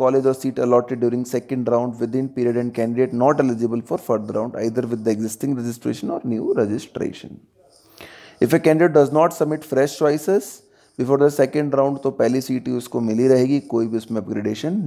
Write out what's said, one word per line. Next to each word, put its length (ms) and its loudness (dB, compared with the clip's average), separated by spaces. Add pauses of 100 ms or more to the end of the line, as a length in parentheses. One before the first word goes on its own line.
college 260 2
or 80 4
seat 240 -4
allotted 420 2
during 240 0
second 440 -4
round 340 0
within 340 -2
period 200 0
and 200 -2
candidate 360 0 (100)
not 180 4
eligible 480 0
for 100 -4
further 340 -4
round 240 -4
either 300 -2
with 180 -6
the 60 2
existing 460 -4
registration 540 -6
or 140 -6
new 300 -2
registration। 800 -4 (1040)
If 140 4
a 60 4
candidate 340 4
does 180 6
not 220 4
submit 300 -2
fresh 340 0
choices 500 0 (500)
before 200 2
the 120 6
second 440 0
round, 280 0
तो 80 0
पहली 300 0
सीट 280 -6
ही 60 -4
उसको 260 -4
मिली 280 2
रहेगी, 320 4
कोई 260 -2
भी 100 -4
उसमें 240 -4
अपग्रेडेशन 680 -4